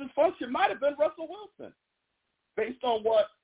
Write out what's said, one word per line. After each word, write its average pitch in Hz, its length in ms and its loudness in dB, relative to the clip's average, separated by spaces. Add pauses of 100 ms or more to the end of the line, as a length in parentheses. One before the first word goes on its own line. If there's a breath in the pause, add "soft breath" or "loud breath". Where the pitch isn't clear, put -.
dysfunction 277 500 0
might 320 200 2
have 214 100 -8
been 285 180 2
Russell 311 300 -2
Wilson, 392 440 -16 (840)
based 226 280 -6
on 226 180 0
what 214 240 4 (180)